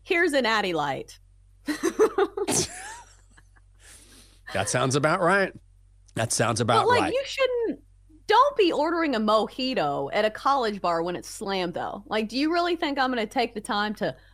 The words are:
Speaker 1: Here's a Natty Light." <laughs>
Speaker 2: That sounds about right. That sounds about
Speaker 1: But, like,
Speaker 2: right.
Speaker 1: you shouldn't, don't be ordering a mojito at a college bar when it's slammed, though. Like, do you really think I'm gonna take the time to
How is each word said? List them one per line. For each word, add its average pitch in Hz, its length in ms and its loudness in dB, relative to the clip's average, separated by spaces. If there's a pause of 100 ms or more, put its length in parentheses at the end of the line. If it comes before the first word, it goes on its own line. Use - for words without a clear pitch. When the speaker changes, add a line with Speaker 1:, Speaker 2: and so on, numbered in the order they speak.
Speaker 1:
Here's 339 320 2
a 269 80 2
Natty 208 320 0
Light." 143 440 -4 (480)
<laughs> - 1000 0 (1800)
Speaker 2:
That 98 160 -2
sounds 127 260 0
about 156 260 2
right. 185 320 2 (640)
That 113 180 -2
sounds 113 280 0
about 117 240 4
Speaker 1:
But, 427 40 2
like, 494 140 4
Speaker 2:
right. - 100 -2
Speaker 1:
you 539 120 -2
shouldn't, 494 560 -2 (460)
don't 508 300 4
be 359 160 4
ordering 320 440 0
a 214 40 0
mojito 208 920 0
at 208 120 2
a 214 60 0
college 226 500 0
bar 170 220 0
when 180 140 -4
it's - 120 -12
slammed, 190 460 -4
though. 131 320 -6
Like, 220 220 -2
do 240 100 -8
you 311 140 0
really 349 240 0
think 285 220 -4
I'm 262 120 2
gonna 226 160 -2
take 233 280 -2
the 214 60 -8
time 208 360 -2
to 175 180 -4 (200)